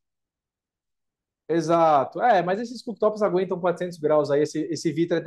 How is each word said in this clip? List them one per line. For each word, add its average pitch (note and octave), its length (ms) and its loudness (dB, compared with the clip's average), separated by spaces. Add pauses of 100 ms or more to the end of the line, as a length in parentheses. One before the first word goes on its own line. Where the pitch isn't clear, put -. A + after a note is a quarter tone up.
(1500)
Exato. D#3+ 720 2
É, A3 200 4
mas F3+ 180 -2
esses A#3+ 220 -10
cooktops G#3+ 400 -2
aguentam F3+ 380 0
quatrocentos F3 380 -4
graus D3+ 340 2
aí, C#3+ 100 2
esse, D3+ 220 -4
esse D#3+ 280 -4
vidro E3 360 -2